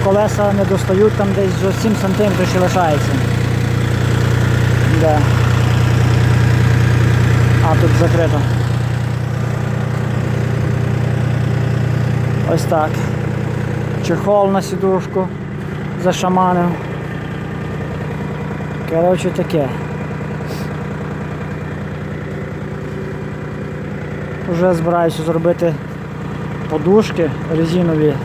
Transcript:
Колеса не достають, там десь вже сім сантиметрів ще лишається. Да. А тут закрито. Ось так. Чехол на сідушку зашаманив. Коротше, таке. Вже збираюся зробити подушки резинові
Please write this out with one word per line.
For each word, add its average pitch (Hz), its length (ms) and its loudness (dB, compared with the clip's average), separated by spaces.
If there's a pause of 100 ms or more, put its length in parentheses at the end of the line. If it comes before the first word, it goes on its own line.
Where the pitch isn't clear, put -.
Колеса 202 480 2
не 196 120 2
достають, 196 480 4
там 202 140 0 (100)
десь 196 160 2 (100)
вже 190 200 0
сім 220 100 2 (100)
сантиметрів 185 460 2
ще 180 120 2
лишається. 170 480 2 (1900)
Да. 156 180 4 (2500)
А - 0 -
тут 160 200 4 (100)
закрито. 165 400 4 (4000)
Ось 156 80 2
так. 156 280 0 (1160)
Чехол 196 440 2
на 190 120 0
сідушку 185 680 -2 (720)
зашаманив. 180 680 2 (2250)
Коротше, 175 360 2
таке. 156 380 -2 (4000)
Вже 175 220 2
збираюся 165 480 0
зробити 165 520 0 (960)
подушки 165 600 2 (260)
резинові 160 560 2 (120)